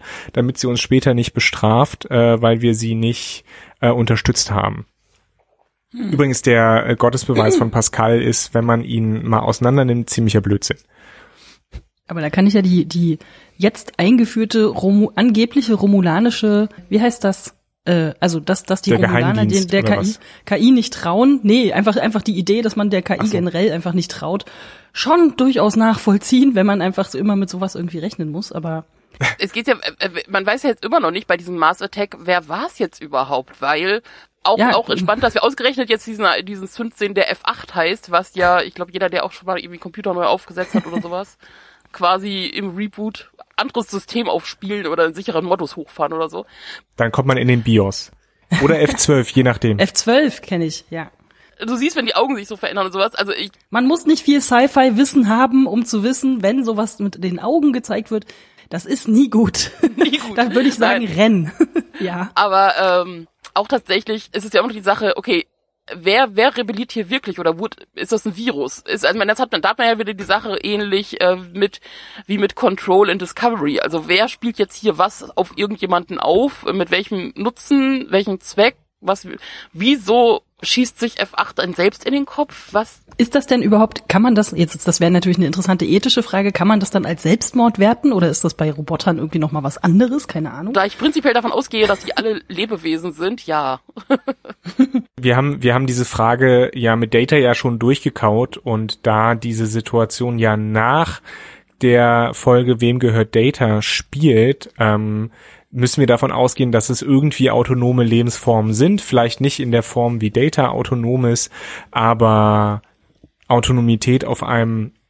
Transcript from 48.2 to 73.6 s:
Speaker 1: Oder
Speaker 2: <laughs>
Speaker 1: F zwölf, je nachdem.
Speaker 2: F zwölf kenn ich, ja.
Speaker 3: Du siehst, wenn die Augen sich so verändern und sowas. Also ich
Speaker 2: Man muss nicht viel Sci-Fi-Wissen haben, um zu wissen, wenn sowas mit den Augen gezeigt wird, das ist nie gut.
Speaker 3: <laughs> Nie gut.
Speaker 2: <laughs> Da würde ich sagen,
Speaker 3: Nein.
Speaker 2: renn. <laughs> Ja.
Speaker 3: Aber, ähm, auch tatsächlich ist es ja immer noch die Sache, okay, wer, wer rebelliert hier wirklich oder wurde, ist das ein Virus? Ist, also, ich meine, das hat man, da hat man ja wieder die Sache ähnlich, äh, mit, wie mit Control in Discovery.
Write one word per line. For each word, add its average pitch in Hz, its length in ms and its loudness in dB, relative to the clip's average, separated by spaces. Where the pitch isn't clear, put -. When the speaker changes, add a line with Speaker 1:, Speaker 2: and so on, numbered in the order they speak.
Speaker 1:
Oder 151 180 4
Speaker 2:
<laughs> - 20 4
Speaker 1:
F 143 140 2
zwölf, 135 340 2
je 131 120 4
nachdem. 113 360 2
Speaker 2:
F 196 140 0
zwölf 254 500 0
kenn 175 200 -4
ich, 160 280 -6
ja. 165 200 -10
Speaker 3:
Du 233 120 -4
siehst, 285 180 -2
wenn 254 120 -2
die - 100 -4
Augen 269 180 2
sich 208 140 -8
so 214 80 -12
verändern 190 300 -4
und 185 60 -8
sowas. 196 220 -2
Also 196 180 -4
ich 196 200 -8
Speaker 2:
Man 247 160 0
muss 330 200 0
nicht 311 180 2
viel 285 160 4
Sci-Fi-Wissen 262 880 4
haben, 254 400 4
um 226 160 -2
zu 220 180 -4
wissen, 262 400 -2
wenn 233 220 0
sowas 220 340 -4
mit 196 240 -6
den 180 160 -4
Augen 285 340 2
gezeigt 226 380 -6
wird, 214 140 -4
das 180 160 -10
ist - 200 -4
nie 233 240 4
gut. - 400 2
Speaker 3:
<laughs> 240 120 -2
Nie 302 220 2
gut. 226 180 -12
Speaker 2:
<laughs> - 0 -
Da 240 180 4
würde 262 160 4
ich 254 60 -2
sagen, 233 280 0
Speaker 3:
Nein. 180 100 -6
Speaker 2:
renn. 190 420 2
<laughs> - 440 -2
Ja. 180 340 -6
Speaker 3:
Aber, 190 720 2
ähm, 170 220 -16
auch 208 140 0
tatsächlich 220 640 -4
ist 214 140 -6
es 208 80 -8
ja 196 60 4
immer 226 80 -2
noch 233 60 -8
die 214 60 -12
Sache, 196 360 0
okay, 190 300 -2
wer, 202 420 0
wer 240 200 2
rebelliert 233 340 -6
hier 196 200 -6
wirklich 220 280 -6
oder 165 200 -2
wurde, 151 180 -10
ist - 180 -6
das 214 120 -2
ein 208 100 -6
Virus? 165 440 -6
Ist, - 260 -6
also, 135 40 2
ich 180 100 2
meine, 202 120 2
das 220 80 -2
hat 254 140 -2
man, 180 80 0
da 185 100 2
hat 226 80 -4
man 240 100 0
ja 226 100 0
wieder 214 160 -6
die 190 100 -12
Sache 190 380 -2
ähnlich, 202 580 -4
äh, 180 160 2
mit, 202 280 -4
wie 202 120 -2
mit 202 180 0
Control 196 540 2
in 190 80 -2
Discovery. 175 640 -2